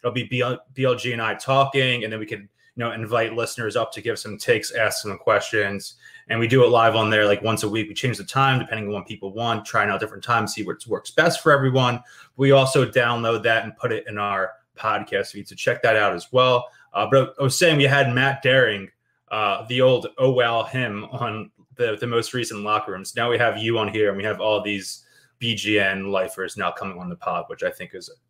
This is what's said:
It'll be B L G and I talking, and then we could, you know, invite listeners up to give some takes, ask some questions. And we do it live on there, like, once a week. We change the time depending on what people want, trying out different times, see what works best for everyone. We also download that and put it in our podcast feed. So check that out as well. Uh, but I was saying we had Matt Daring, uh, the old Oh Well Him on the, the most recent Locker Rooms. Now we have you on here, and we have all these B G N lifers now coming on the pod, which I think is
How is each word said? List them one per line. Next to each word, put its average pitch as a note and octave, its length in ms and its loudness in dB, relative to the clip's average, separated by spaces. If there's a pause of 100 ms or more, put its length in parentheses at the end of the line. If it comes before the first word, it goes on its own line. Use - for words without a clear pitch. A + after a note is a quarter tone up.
It'll A#2+ 100 -2
be A#2+ 120 -4
B B2 180 -2 (420)
L B2+ 100 2
G A#2+ 180 -6
and A#2 80 -4
I A2 120 -2
talking, C3 720 0
and A2 100 -8
then A2 60 -8
we A2 80 -10
could, G#2 140 -10
you G2+ 60 -20 (280)
know, A#2 160 -4
invite A2 420 -2
listeners A2+ 420 -4
up A2+ 180 0
to G#2+ 80 -14
give A2 180 -4
some G2+ 180 -10
takes, A2+ 340 0
ask A2 300 -2
some G2+ 160 -8
questions. G2+ 800 0 (320)
And A2+ 120 -2
we A#2 80 2
do B2+ 160 6
it A#2+ 40 8
live A2 280 6
on A2 140 2
there, G#2+ 160 4
like, G2+ 160 2
once G#2+ 220 0
a G#2 60 -2
week. G#2+ 180 -2
We - 80 -14
change A2+ 240 -2
the G2 40 -12
time C3+ 360 2
depending A2 260 -6
on G2+ 80 -4
what G2 140 -8
people G2 260 -12
want, A2+ 320 -4
trying G#2 240 0
out G2 100 -2
different G2+ 240 -8
times, A#2 300 -2
see A2 80 -8
what F2+ 240 -8
works - 240 -6
best - 320 2
for D#3 100 4
everyone. B2+ 520 2 (340)
We C#3 140 4
also C3+ 340 6
download A#2 580 2
that A2+ 200 2
and G#2+ 140 -12
put A#2 140 -4
it A2 160 -4
in G#2 120 -8
our G2 340 -2 (240)
podcast G#2 540 -2
feed. G2+ 160 -14
So F#2 80 -18
check A#2+ 260 -2
that A2+ 140 4
out G2+ 180 2
as F2 180 -10
well. B2+ 360 4 (260)
Uh, G#2 160 0
but C3 300 4
I - 20 -2
was C3+ 160 0
saying D#3+ 200 4
we C#3 80 4
had C3 280 4
Matt C3 300 0
Daring, A#2 480 2 (400)
uh, G#2 340 -2
the B2 160 0
old B2+ 280 4 (100)
Oh C3 140 4
Well A#2 320 2
Him G#2+ 400 -4
on A#2 440 -8 (280)
the, A2+ 220 0
the B2 60 -4
most A#2 300 -2
recent A2+ 240 -6
Locker G#2 320 -2
Rooms. F#2+ 240 -10
Now A#2+ 160 0
we A2+ 80 2
have A2 180 -2
you A2+ 220 -2
on G#2+ 80 -2
here, G#2 220 0
and G2 80 -4
we G2 60 -6
have G#2+ 160 -4
all G#2+ 220 0
these G2+ 420 -8 (360)
B A#2 160 -2
G G#2 240 0
N G2 320 -2
lifers F#2 460 -4
now F#2 120 -2
coming F#2 300 -10
on F2+ 100 -10
the E2+ 60 -8
pod, E2+ 320 -6
which - 160 -10
I F2+ 80 -2
think F2+ 240 -16
is F2+ 160 -16 (180)